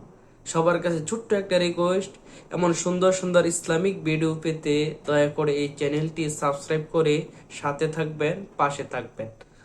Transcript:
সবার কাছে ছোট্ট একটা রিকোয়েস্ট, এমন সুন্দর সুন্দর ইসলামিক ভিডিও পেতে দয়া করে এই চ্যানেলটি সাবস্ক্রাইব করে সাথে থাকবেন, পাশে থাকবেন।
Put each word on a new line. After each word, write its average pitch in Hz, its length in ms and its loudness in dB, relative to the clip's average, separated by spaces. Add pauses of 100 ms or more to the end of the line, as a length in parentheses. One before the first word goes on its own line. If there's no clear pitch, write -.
(460)
সবার 170 340 2
কাছে 165 260 -2
ছোট্ট 226 280 -2
একটা 190 260 2
রিকোয়েস্ট, 175 520 0 (400)
এমন 175 220 2
সুন্দর 180 380 2
সুন্দর 175 340 4
ইসলামিক 170 580 0
ভিডিও 156 380 0
পেতে 156 540 0 (100)
দয়া 147 220 4
করে 147 260 0
এই 143 240 -2
চ্যানেলটি 151 520 -2
সাবস্ক্রাইব 147 520 -2 (100)
করে 160 340 2 (260)
সাথে 143 360 -4
থাকবেন, 156 580 -4 (120)
পাশে 143 260 -2
থাকবেন। 113 440 -10 (380)